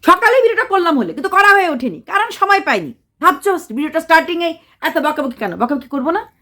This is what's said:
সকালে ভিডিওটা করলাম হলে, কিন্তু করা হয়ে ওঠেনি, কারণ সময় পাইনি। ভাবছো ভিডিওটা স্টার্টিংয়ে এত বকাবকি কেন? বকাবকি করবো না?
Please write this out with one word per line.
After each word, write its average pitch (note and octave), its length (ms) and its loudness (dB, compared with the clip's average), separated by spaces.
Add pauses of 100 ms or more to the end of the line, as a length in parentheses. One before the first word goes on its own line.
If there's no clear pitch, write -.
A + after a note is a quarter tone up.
সকালে A4+ 360 4
ভিডিওটা A#4 220 2
করলাম F4 340 0
হলে, F#3+ 160 -4
কিন্তু C#4+ 160 -6
করা G4 180 4
হয়ে G4 220 4
ওঠেনি, A#3+ 320 -6
কারণ - 280 -2
সময় G4 320 0
পাইনি। G3 320 -4 (280)
ভাবছো D#4+ 360 0
ভিডিওটা D4 420 -4
স্টার্টিংয়ে E4 560 0 (260)
এত D#4+ 160 -4
বকাবকি D4 400 -4
কেন? F#3+ 180 -6
বকাবকি A#3+ 320 -4
করবো C#4 240 -4
না? G4+ 160 -4 (140)